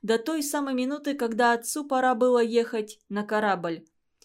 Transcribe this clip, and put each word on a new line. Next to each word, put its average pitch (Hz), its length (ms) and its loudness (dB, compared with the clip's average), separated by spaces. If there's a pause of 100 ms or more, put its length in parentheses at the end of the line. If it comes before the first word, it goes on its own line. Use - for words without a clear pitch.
до 226 160 2
той 311 240 -4
самой 285 320 -2
минуты, 285 400 -2
когда 233 380 2
отцу 233 320 -4
пора 262 300 2
было 240 280 4
ехать 233 560 -2 (100)
на 202 140 -4
корабль. 196 640 -2 (380)